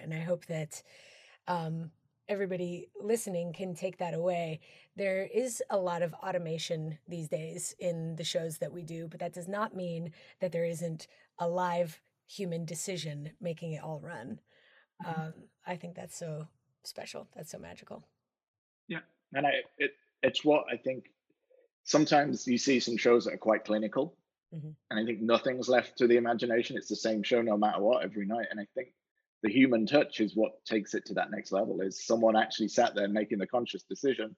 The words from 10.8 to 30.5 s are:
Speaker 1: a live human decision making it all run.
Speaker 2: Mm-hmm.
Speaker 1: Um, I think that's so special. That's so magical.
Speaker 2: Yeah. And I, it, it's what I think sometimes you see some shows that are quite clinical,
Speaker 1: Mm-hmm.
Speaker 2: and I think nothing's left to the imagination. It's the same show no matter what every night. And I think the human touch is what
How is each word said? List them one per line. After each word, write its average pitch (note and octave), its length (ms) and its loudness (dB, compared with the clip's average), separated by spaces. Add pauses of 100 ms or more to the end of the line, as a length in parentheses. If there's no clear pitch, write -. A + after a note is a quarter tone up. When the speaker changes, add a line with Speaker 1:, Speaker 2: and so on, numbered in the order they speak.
Speaker 1:
a F3 80 -2
live F3 520 0 (280)
human E3+ 380 -6
decision D#3 640 -8 (100)
making E3 320 -6
it D3 100 -8
all D#3 160 -8
run. D#3+ 400 -12 (640)
Speaker 2:
Mm-hmm. D#3+ 180 -6
Speaker 1:
Um, D#3+ 120 -8 (320)
I F3+ 100 -6
think E3+ 200 -12
that's F3+ 200 -14
so D#3 320 -10 (360)
special. - 520 -12
That's D#3 140 -14
so - 80 -14
magical. - 460 -16 (840)
Speaker 2:
Yeah. E3 140 -8 (320)
And C#3+ 140 2
I, C3 60 4 (260)
it, C#3+ 120 0 (300)
it's - 240 2
what D3 260 6
I A#2+ 60 -2
think C3 280 -6 (800)
sometimes C#3+ 640 4
you A#2+ 120 4
see C3+ 200 4
some A#2 180 0
shows A#2+ 280 8
that G2 80 -2
are - 40 -6
quite G#2+ 280 2
clinical, A2 500 0 (360)
Speaker 1:
Mm-hmm. D#3 200 -10 (180)
Speaker 2:
and A2 100 -2
I A2 60 0
think A2+ 160 -4
nothing's A#2 480 2
left B2 300 4
to B2 80 8
the A#2+ 100 10
imagination. A#2+ 580 2
It's - 140 -6
the G#2 60 -2
same A2 260 0
show A#2+ 220 4
no A2 120 2
matter G#2 240 2
what A2 240 4
every G#2 220 -4
night. A2 240 -2
And G#2+ 100 -6
I G2+ 140 -8
think C3 140 -6 (560)
the A2 80 2
human A#2+ 340 6
touch - 360 4
is F#2+ 140 2
what G#2+ 300 0